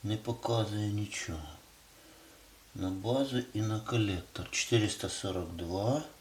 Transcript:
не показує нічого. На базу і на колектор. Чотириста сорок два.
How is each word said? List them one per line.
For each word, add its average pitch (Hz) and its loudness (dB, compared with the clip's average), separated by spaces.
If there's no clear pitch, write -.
не 107 0
показує 107 0
нічого. 95 -4
На 95 -2
базу 120 2
і 107 0
на 110 2
колектор. 104 0
Чотириста 107 2
сорок 87 -4
два. 101 0